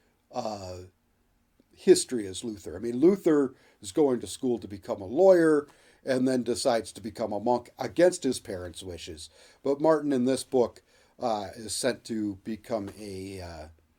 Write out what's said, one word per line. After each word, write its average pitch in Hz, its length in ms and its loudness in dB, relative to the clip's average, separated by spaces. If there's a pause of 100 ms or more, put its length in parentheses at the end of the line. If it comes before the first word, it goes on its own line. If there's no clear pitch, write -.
(320)
uh, 101 460 -8 (960)
history 127 500 4
as 92 160 -10
Luther. 104 340 -10
I 95 40 -10
mean, 120 180 -4
Luther 156 560 4 (260)
is 101 120 -14
going 135 280 2
to 104 60 -12
school 120 320 -4
to 107 80 -12
become 101 340 -10
a 92 60 -12
lawyer 160 640 6 (360)
and 127 220 0
then 131 160 2
decides 117 500 0
to - 80 -18
become 107 320 -6
a 101 60 -4
monk 120 400 -2
against 165 460 2
his 127 160 -2
parents' 90 420 -12
wishes. 85 480 -14 (320)
But 139 180 -2
Martin 151 320 2
in 123 120 2
this 131 180 0
book, 120 400 0 (380)
uh, 107 340 -4
is 107 200 -12
sent - 300 -4
to 104 400 -4
become 107 440 -6 (100)
a, 95 440 -12
uh, 82 240 -14 (320)